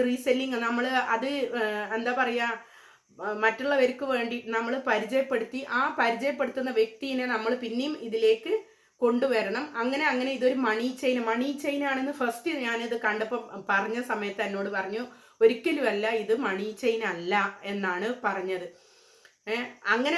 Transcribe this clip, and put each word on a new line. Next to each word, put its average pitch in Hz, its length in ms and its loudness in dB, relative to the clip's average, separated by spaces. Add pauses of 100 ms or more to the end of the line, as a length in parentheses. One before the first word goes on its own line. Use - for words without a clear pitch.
റീസെല്ലിങ്, 254 560 0
നമ്മൾ 240 200 0 (300)
അത്, 247 140 0 (320)
ഏ, - 20 2 (340)
എന്താ 240 240 -2
പറയാ, 240 280 0 (960)
മറ്റുള്ളവർക്ക് 262 680 2
വേണ്ടി 233 220 0 (200)
നമ്മൾ 233 160 -2 (160)
പരിചയപ്പെടുത്തി, 240 720 0 (180)
ആ - 20 2 (200)
പരിചയപ്പെടുത്തുന്ന 254 800 0
വ്യക്തിയെ 254 540 0
നമ്മൾ 220 180 0 (100)
പിന്നെയും 247 320 -2 (140)
ഇതിലേക്ക് 220 440 4 (520)
കൊണ്ടുവരണം. 233 600 2 (160)
അങ്ങനെ 269 320 0
അങ്ങനെ 254 260 0
ഇതൊരു 254 280 2
മണി 226 220 2 (120)
ചെയിൻ, 254 180 2 (120)
മണി 247 180 0 (140)
ചെയിൻ 285 280 0
ആണെന്ന് 269 300 -2
ഫസ്റ്റ് 247 320 -2 (140)
ഞാനിത് 233 300 -2 (100)
കണ്ടപ്പോൾ 220 340 -2 (320)
പറഞ്ഞ 208 260 2 (120)
സമയത്ത് 208 380 -2
എന്നോട് 196 280 -4
പറഞ്ഞു, 196 260 -4 (400)
"ഒരിക്കലുമല്ല, 240 640 4 (160)
ഇത് 208 120 2 (120)
മണി 196 220 -2 (140)
ചെയിൻ 226 200 2 (120)
അല്ല" 175 200 -2 (380)
എന്നാണ് 196 360 -2 (180)
പറഞ്ഞത്. 185 400 -2 (840)
ഏ, 220 60 0 (380)
അങ്ങനെ 285 240 2